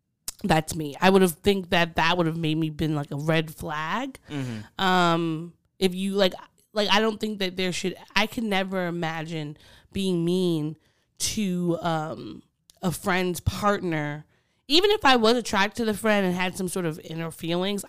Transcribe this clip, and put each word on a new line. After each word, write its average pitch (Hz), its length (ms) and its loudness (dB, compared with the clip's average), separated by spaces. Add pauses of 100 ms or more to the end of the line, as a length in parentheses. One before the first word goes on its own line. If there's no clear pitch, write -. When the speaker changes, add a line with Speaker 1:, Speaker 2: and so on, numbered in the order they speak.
(440)
Speaker 1:
that's 170 320 0
me. 147 240 -8
I 185 100 8
would 190 120 8
have 180 100 4
think 190 380 0
that 170 260 2
that 170 200 2
would 175 100 4
have 160 100 0
made 156 200 0
me 160 140 0
been, 156 240 -2
like, 143 160 -4
a 147 60 -8
red 160 360 0
flag. 175 680 -6 (120)
Speaker 2:
Mm-hmm. 123 520 -8
Speaker 1:
Um, 170 680 2 (280)
if 180 160 0
you, 190 160 -4
like, 190 200 2 (400)
like, 208 200 0
I 208 80 6
don't 220 180 0
think 214 220 -6
that 185 160 -4
there 185 160 -2
should, 180 240 -4 (180)
I 208 120 4
can 226 220 -4
never 190 380 -2
imagine 160 680 -6 (360)
being 185 320 0
mean 170 520 0 (420)
to, 175 640 -2
um, 160 600 -6 (400)
a 180 100 0
friend's 180 480 -2
partner. 170 840 -2 (440)
Even 381 240 6
if 415 120 0
I 262 120 8
was 226 200 4
attracted 208 420 -2
to 240 80 0
the 208 120 0
friend 208 260 2
and 180 120 0
had 185 200 -4
some 185 120 -4
sort 180 180 -4
of 160 140 -4
inner 165 320 -8
feelings, 185 560 -4